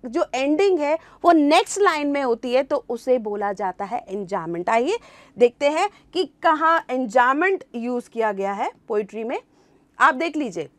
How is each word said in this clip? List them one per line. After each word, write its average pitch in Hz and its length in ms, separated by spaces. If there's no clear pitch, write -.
जो 247 280
एंडिंग 302 440
है 294 200
वो 349 80
नेक्स्ट 320 480
लाइन 302 280
में 285 140
होती 240 300
है, 254 100
तो 285 260
उसे 254 300
बोला 208 340
जाता 196 320
है 214 240
एंजाममेंट। 180 640
आइए 262 280
देखते 247 320
हैं 359 200
कि - 180
कहाँ 320 480
एंजाममेंट 262 760
यूज़ 240 360
किया 220 220
गया 196 200
है 214 180
पोएट्री 208 360
में। 294 160
आप - 140
देख 320 220
लीजिए 175 320